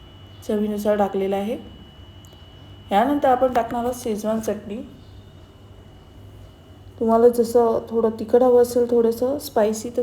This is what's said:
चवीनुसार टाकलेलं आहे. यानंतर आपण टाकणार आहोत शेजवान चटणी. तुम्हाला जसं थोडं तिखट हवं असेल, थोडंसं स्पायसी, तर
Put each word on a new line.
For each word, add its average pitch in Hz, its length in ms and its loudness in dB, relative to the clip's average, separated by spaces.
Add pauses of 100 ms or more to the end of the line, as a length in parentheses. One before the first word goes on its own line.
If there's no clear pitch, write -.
(480)
चवीनुसार 208 500 -2
टाकलेलं 196 380 -2
आहे. 208 220 -4 (1300)
यानंतर 269 380 2
आपण 247 240 2
टाकणार 233 300 -2
आहोत 247 120 -4
शेजवान 220 440 -4
चटणी. 208 380 -8 (2250)
तुम्हाला 226 300 4
जसं 233 500 2 (100)
थोडं 226 200 0
तिखट 220 340 0
हवं 247 180 6
असेल, 240 300 0
थोडंसं 240 480 0
स्पायसी, 220 500 -2
तर 240 140 -4